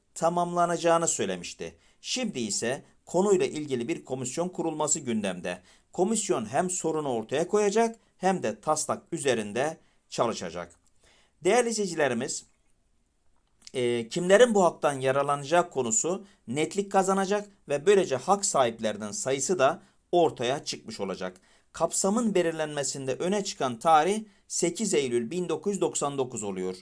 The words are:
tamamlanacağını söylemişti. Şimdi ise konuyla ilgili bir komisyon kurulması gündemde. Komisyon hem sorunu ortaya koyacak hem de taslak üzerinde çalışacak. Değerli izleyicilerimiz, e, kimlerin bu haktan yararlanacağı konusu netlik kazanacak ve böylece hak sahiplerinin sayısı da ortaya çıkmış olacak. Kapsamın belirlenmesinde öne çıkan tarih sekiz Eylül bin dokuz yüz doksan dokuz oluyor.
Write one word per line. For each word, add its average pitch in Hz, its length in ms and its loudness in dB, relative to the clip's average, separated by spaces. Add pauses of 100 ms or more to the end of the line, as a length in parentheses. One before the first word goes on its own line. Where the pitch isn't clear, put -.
(160)
tamamlanacağını 170 920 2
söylemişti. 90 680 -4 (260)
Şimdi 233 380 -6
ise 120 440 -2 (220)
konuyla 185 400 2
ilgili 131 420 -4
bir 165 180 -6
komisyon 131 440 -6
kurulması 156 500 -2
gündemde. 95 600 -4 (300)
Komisyon 180 540 0
hem 147 240 -2
sorunu 156 440 -2
ortaya 127 340 -2
koyacak 208 520 2 (180)
hem 180 260 0
de 110 180 -4
taslak 151 500 -2
üzerinde 131 640 -2 (320)
çalışacak. 92 640 -4 (680)
Değerli 233 260 4
izleyicilerimiz, 156 760 -2 (1300)
e, 120 360 -2
kimlerin 202 460 6
bu 196 80 6
haktan 156 360 2
yararlanacağı 143 680 2
konusu 139 560 0 (220)
netlik 160 440 -2
kazanacak 196 580 2 (200)
ve 143 160 0
böylece 175 300 6
hak 196 300 0
sahiplerinin 110 640 0
sayısı 139 480 -2
da 220 220 4 (300)
ortaya 151 540 2
çıkmış - 340 -10
olacak. 92 420 -6 (300)
Kapsamın 196 640 0
belirlenmesinde 147 800 -2
öne 185 280 -2
çıkan 127 360 -4
tarih 170 440 4 (240)
sekiz 180 460 -2
Eylül 120 380 0
bin 175 180 -4
dokuz 165 240 -2
yüz 180 80 -2
doksan 151 360 -2
dokuz 123 260 -4
oluyor. 92 380 -4